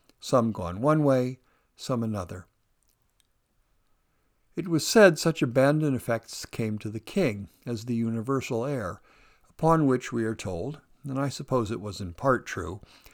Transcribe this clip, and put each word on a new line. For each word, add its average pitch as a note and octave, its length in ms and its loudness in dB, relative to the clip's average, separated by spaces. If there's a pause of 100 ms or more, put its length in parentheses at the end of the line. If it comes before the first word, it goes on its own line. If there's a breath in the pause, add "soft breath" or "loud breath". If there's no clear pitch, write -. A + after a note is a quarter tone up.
(200 soft breath)
some A#2 320 2
gone F#2 300 -8
one D3+ 220 4
way, C3 360 2 (360)
some A#2+ 280 -4
another. F#2+ 420 -6 (2000)
It F3 120 -6
was E3 180 0
said G3 320 8
such - 240 -2
abandoned C#3 540 2
effects - 500 -6
came G#2+ 340 -4
to A2 100 -8
the G#2+ 100 -8
king G#2 500 -2 (160)
as A#2 200 -6
the B2 100 -2
universal A#2 680 -2
heir, G#2+ 360 -6 (480 soft breath)
upon D#3+ 380 4
which B2+ 240 2
we A#2 120 -2
are A2 120 -2
told, G2+ 460 -6 (220)
and C3+ 160 -6
I C#3+ 100 -2
suppose B2 420 -2
it A#2 100 -6
was G#2 180 -10
in F2 140 -8
part B2+ 320 0
true, F2+ 360 -8 (320 soft breath)